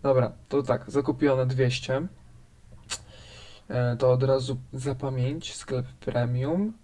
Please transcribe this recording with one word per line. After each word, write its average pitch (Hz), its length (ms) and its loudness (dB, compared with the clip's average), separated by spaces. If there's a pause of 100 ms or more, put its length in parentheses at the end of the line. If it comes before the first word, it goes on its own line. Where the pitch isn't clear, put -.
Dobra, 127 280 4 (180)
to 139 140 2
tak, - 280 -2
zakupione 135 540 2
dwieście. 131 640 0 (1600)
E, 120 300 0
to 127 140 4
od 127 120 4
razu 131 340 2 (160)
za 135 220 -4
pamięć, 131 600 -4
sklep 127 320 -6
premium. 131 880 -2 (100)